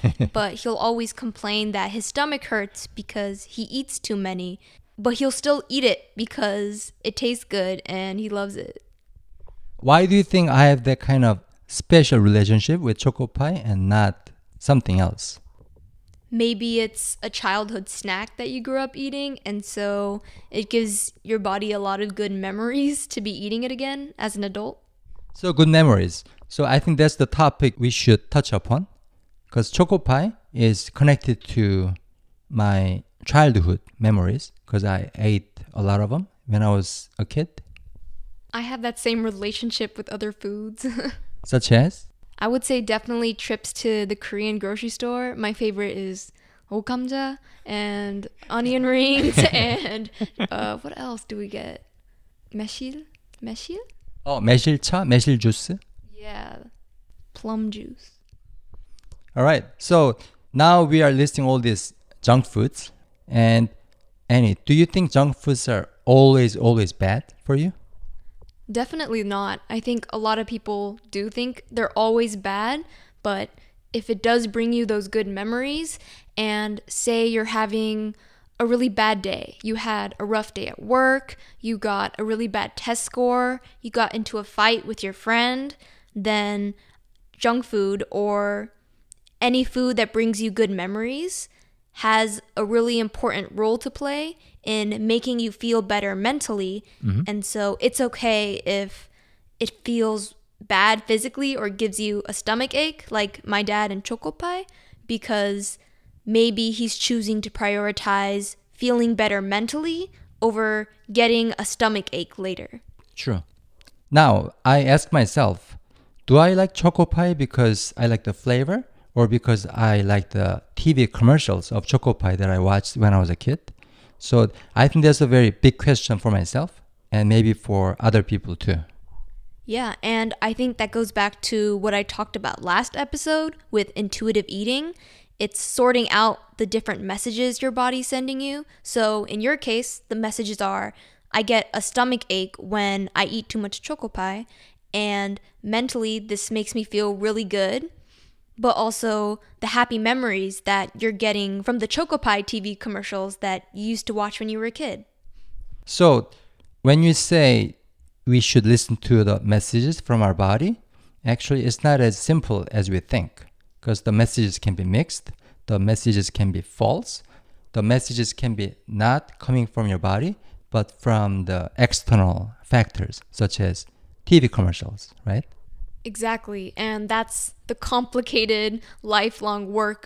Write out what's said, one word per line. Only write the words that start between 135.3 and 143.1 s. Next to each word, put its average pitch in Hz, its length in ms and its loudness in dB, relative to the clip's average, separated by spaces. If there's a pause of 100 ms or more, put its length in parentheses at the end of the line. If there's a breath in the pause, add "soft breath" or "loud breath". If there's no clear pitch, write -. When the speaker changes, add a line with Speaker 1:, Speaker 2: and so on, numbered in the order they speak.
Speaker 2:
It's - 220 -4
sorting 247 480 2
out - 480 0
the 220 80 -2
different 214 360 -6
messages 226 600 -4
your 262 100 -2
body's 254 360 -2
sending 262 320 -6
you. 277 260 -8 (160 soft breath)
So 214 440 0
in 208 160 -8
your 277 160 0
case, 240 500 -6
the 226 80 -6
messages 214 460 -6
are, 196 320 -6 (380 soft breath)
"I 220 120 -2
get 220 300 0
a 214 80 -4
stomach 247 480 -2
ache 190 280 -6
when 196 580 -4